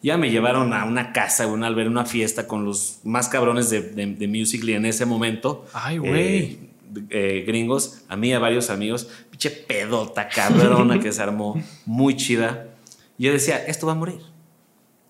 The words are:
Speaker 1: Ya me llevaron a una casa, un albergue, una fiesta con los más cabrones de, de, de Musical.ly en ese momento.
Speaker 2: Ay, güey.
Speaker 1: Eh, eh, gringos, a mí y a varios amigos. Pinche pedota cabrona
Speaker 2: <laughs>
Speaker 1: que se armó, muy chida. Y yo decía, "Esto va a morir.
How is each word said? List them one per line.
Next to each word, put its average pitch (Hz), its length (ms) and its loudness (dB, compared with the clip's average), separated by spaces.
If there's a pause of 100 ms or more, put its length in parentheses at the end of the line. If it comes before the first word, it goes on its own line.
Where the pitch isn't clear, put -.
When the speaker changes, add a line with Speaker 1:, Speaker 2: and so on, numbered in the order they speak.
Speaker 1:
Ya 151 160 2
me 143 120 2
llevaron 120 440 2
a 104 100 0
una 120 280 -2
casa, 110 340 0
un 107 180 -2
albergue, 113 260 0
una 120 140 2
fiesta 113 420 -2
con 104 180 -4
los - 400 -6
más 120 240 -2
cabrones 120 420 2
de, 110 100 2
de, 101 260 -6
de 101 220 -4
Musical.ly 110 460 -2
en 107 120 0
ese 113 200 0
momento. 117 680 -2
Speaker 2:
Ay, 160 260 -6
güey. 143 160 -2
Speaker 1:
Eh, 180 440 0 (520)
eh, 98 360 0
gringos, 117 600 -2
a 95 80 -8
mí 113 120 0
y 127 40 2
a 123 60 2
varios 117 320 2
amigos. 110 380 -4 (220)
Pinche 139 200 -4
pedota 107 800 -4
cabrona 120 680 6
Speaker 2:
<laughs> - 20 2
Speaker 1:
que 107 120 -2
se 110 100 -4
armó, 104 380 -2 (240)
muy 131 320 2
chida. 113 520 0 (500)
Y 123 60 -2
yo 139 80 4
decía, 143 240 2 (100)
"Esto 156 200 -4
va 160 60 0
a 160 40 -2
morir. 170 240 -6 (880)